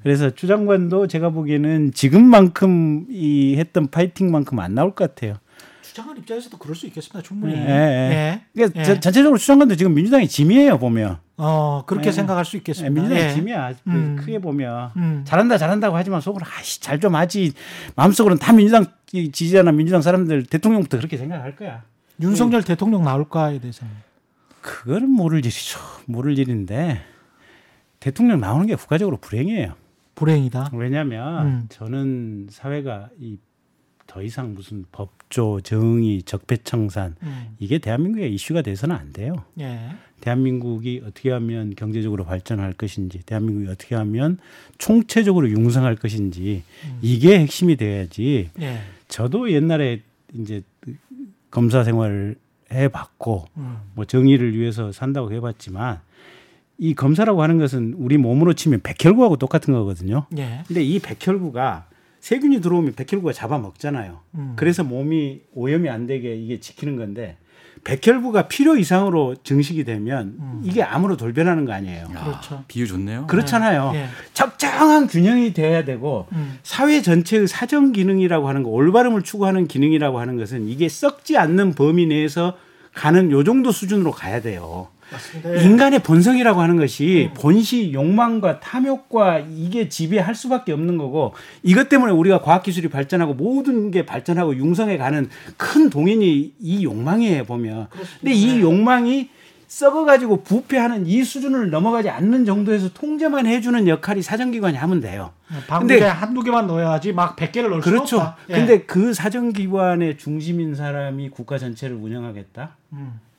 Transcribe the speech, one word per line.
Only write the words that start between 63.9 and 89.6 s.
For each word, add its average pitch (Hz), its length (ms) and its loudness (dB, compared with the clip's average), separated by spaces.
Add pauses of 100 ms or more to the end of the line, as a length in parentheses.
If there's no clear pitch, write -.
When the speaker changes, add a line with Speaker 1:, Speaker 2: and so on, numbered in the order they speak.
Speaker 2:
음. 139 200 -10
Speaker 1:
그래서 170 300 0
몸이 139 560 -6 (140)
오염이 143 340 -2
안 117 180 -8
되게 123 300 -8
이게 113 240 -10
지키는 143 340 -12
건데 104 400 -12 (480)
백혈구가 220 640 0
필요 294 300 2
이상으로 175 640 0
증식이 143 400 0
되면 110 560 -6
Speaker 2:
음. 135 240 -12
Speaker 1:
이게 196 180 -2
암으로 180 360 -2
돌변하는 147 480 -2
거 110 80 -6
아니에요. 90 420 -10
Speaker 3:
야, 85 80 -12
Speaker 2:
그렇죠. 143 460 -12
Speaker 3:
비유 117 180 -4
좋네요. 101 400 -6
Speaker 1:
그렇잖아요. 170 680 0
Speaker 2:
예. 147 80 -4
예. 131 40 -10 (260)
Speaker 1:
적정한 285 720 2
균형이 220 460 2
돼야 160 300 0
되고 135 480 -6
Speaker 2:
음. 139 320 -6
Speaker 1:
사회 285 380 2
전체의 180 480 4
사정 277 420 2
기능이라고 185 560 2
하는 135 160 -2
거, 113 60 -6
올바름을 196 540 4
추구하는 190 440 -2
기능이라고 143 540 0
하는 123 160 -6
것은 110 320 -6
이게 147 180 -2
썩지 285 500 -2
않는 180 360 4
범위 160 320 2
내에서 156 500 -2 (380)
가는 170 380 4
요 139 120 4
정도 247 300 2
수준으로 190 380 -2
가야 110 300 -8
돼요. 90 460 -10 (260)
Speaker 2:
맞습니다. 165 420 -8
예. 170 80 2
Speaker 1:
인간의 240 400 6
본성이라고 202 580 4
하는 170 160 4
것이 151 540 2
Speaker 2:
음. - 40 -16
Speaker 1:
본시, 208 580 2
욕망과 190 640 0
탐욕과 240 800 0
이게 165 480 -4